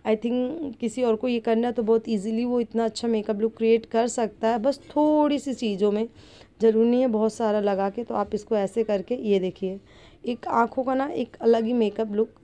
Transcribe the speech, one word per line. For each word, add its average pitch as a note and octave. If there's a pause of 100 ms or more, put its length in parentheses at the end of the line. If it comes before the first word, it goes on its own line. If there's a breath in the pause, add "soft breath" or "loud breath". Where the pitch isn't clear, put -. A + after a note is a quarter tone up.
I G#3+
think B3
किसी A#3
और A3+
को B3+
ये A#3+
करना A#3
है A#3+
तो A#3
बहुत A3+
easily A3
वो B3
इतना A3+
अच्छा A3+
makeup G#3+
look A3
create A3+
कर A#3
सकता A3
है, A#3
बस C4+
थोड़ी D4
सी C4+
चीज़ों G#3
में। A3 (520 loud breath)
ज़रूरी A3+
नहीं B3
है C4
बहुत A3
सारा G#3+
लगा G3
के। A#3
तो A#3
आप G#3
इसको G#3+
ऐसे G#3
करके, G#3
ये G#3+
देखिए, F#3 (460 loud breath)
एक A#3+
आँखों A#3+
का C4
ना C4+
एक C4
अलग A3+
ही A3+
makeup A3
look G#3+ (140)